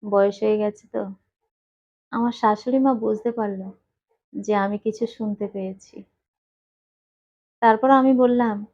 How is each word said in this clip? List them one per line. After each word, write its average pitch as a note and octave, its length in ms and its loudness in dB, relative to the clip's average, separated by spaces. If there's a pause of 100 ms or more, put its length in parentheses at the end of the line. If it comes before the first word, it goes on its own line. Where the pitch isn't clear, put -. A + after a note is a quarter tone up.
বয়স G3+ 380 2
হয়ে G#3+ 160 2
গেছে G#3 340 -4
তো।" G#3+ 120 -6 (1080)
আমার A#3 220 -2
শাশুড়ি A3+ 460 0
মা C4+ 160 2
বুঝতে A3 360 -2
পারল G#3 300 -6 (720)
যে G3+ 220 -4
আমি G3+ 220 -2
কিছু A3 300 -6
শুনতে G#3 400 -8
পেয়েছি। F#3+ 500 -12 (1600)
তারপর A3+ 300 4
আমি C4 220 6
বললাম B3 420 2 (180)